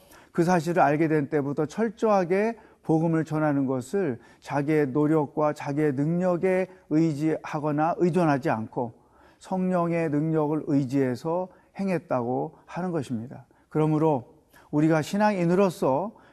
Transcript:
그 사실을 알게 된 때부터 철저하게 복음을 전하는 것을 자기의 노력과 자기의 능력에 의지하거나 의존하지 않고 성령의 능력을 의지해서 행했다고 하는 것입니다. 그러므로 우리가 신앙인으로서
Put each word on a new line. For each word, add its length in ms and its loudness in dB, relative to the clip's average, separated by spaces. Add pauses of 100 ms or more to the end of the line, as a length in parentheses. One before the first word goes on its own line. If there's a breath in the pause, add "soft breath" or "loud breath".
(320 loud breath)
그 120 0
사실을 380 2
알게 260 4
된 220 0
때부터 360 -2
철저하게 920 0 (240 loud breath)
복음을 420 0
전하는 420 0
것을 540 -4 (200 loud breath)
자기의 480 0
노력과 680 0
자기의 400 -2
능력에 760 0 (200 loud breath)
의지하거나 1080 0
의존하지 520 2
않고 440 -4 (460 soft breath)
성령의 680 -2
능력을 580 0
의지해서 840 0 (300 soft breath)
행했다고 840 -4
하는 260 -6
것입니다. 540 -6 (240 soft breath)
그러므로 640 0 (380 soft breath)
우리가 300 4
신앙인으로서 1120 0 (200 soft breath)